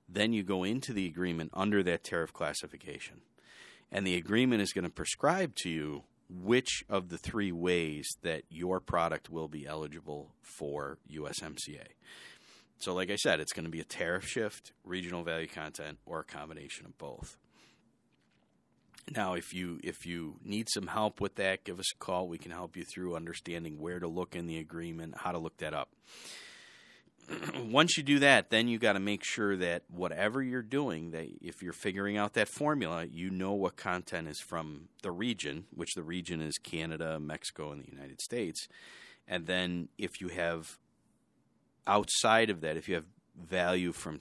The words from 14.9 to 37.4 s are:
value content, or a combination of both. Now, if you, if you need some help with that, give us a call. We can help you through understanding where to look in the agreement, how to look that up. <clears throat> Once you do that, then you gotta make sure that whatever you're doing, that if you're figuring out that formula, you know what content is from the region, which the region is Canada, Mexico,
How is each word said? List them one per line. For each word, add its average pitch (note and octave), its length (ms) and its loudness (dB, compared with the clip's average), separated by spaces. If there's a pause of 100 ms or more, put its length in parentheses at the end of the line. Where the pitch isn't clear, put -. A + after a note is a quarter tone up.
value E2 240 -2
content, D#2 600 -10
or E2 120 -4
a D2+ 60 -6
combination D2 640 -12
of E2+ 100 -20
both. - 400 -12 (1800)
Now, F#2+ 220 0
if - 180 -6
you, F2+ 300 -4
if - 240 -8
you E2+ 360 -6
need A2 260 -2
some G2 180 -2
help G#2+ 340 0
with G2+ 140 -2
that, F#2+ 280 2
give F2+ 160 -6
us - 140 -2
a - 40 -12
call. F2+ 300 0
We E2+ 120 -6
can F2 120 -12
help E2+ 240 -10
you F2 100 -6
through F2+ 300 -4
understanding E2 640 -6
where F2 200 -4
to F2 80 -2
look F2 280 -4
in E2+ 120 -4
the E2 100 -2
agreement, E2 600 -6
how F2+ 160 -2
to F2 40 -2
look D#2+ 200 -6
that D2+ 160 -4
up. D2 160 -4 (1400)
<clears throat> - 280 -6
Once C3 400 6
you D#3 60 -2
do C#3+ 160 8
that, C3+ 300 10
then A2+ 180 8
you A#2 100 2
gotta G#2+ 220 6
make G2+ 240 0
sure G2+ 320 2
that F2 340 2
whatever F2+ 520 0
you're B2+ 200 0
doing, G#2+ 500 0
that D#2+ 160 -6 (140)
if - 200 -10
you're F2 100 -4
figuring G2+ 460 0
out G#2 160 2
that G#2+ 160 4
formula, G2 560 0
you E2+ 240 -6
know F#2+ 240 0
what F#2+ 240 0
content F2+ 500 -2
is D2+ 140 -8
from D#2 480 -6 (140)
the F#2+ 80 -4
region, F2 600 -2
which E2 220 -6
the F2 80 -4
region E2+ 380 -4
is D#2 160 -2
Canada, D#2+ 640 -4
Mexico, D2+ 500 -6